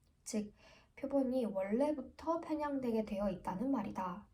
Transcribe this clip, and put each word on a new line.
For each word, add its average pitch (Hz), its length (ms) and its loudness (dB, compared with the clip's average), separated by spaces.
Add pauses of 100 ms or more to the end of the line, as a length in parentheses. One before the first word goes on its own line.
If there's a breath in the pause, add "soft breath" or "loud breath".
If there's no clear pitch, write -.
(240)
즉, 208 280 -2 (440 loud breath)
표본이 262 500 2
원래부터 254 960 0
편향되게 269 640 0
되어 202 240 0
있다는 185 400 -2
말이다. 202 640 -2